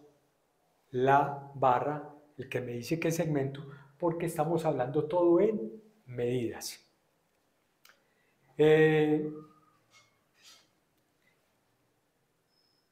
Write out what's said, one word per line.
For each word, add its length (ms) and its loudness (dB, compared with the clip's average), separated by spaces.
la 640 0
barra, 580 0
el 120 -12
que 120 -4
me 120 -10
dice 260 -6
que 100 -2
es 80 -2
segmento, 480 -4
porque 300 -4
estamos 380 -2
hablando 420 -2
todo 340 4
en 400 -2
medidas. 760 -6
Eh, 760 4